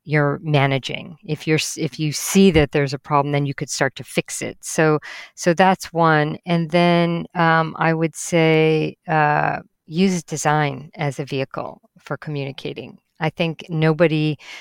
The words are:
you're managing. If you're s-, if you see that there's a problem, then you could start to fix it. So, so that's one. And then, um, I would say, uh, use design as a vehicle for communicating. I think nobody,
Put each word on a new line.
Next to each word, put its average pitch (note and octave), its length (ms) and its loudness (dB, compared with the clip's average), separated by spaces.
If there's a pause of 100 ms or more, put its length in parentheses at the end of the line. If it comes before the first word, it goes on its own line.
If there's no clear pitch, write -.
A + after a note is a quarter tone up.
you're C#3+ 400 0
managing. C#3 800 0
If D3+ 240 -6
you're D#3 100 4
s-, - 180 -6
if D#3 220 -6
you D3+ 140 -2
see G3 400 4
that D3+ 180 4
there's C#3+ 240 0
a C#3+ 60 -8
problem, C#3+ 320 0
then C#3+ 140 0
you C#3 80 -4
could - 140 -8
start - 280 -2
to B2+ 80 -12
fix - 380 -6
it. - 180 -10
So, D#3 400 2 (340)
so E3+ 200 0
that's F#3 380 2
one. D#3 540 2
And E3 240 0
then, E3+ 640 2
um, E3 440 2
I D#3+ 160 0
would D#3+ 200 -2
say, D#3+ 840 2 (120)
uh, D3+ 540 0 (240)
use F3+ 360 0
design D3 720 -2
as C#3+ 240 -4
a C#3+ 60 -6
vehicle - 560 -8 (180)
for - 180 -10
communicating. C#3 800 -10 (200)
I D#3 120 -2
think E3 380 -4
nobody, D#3 680 2 (240)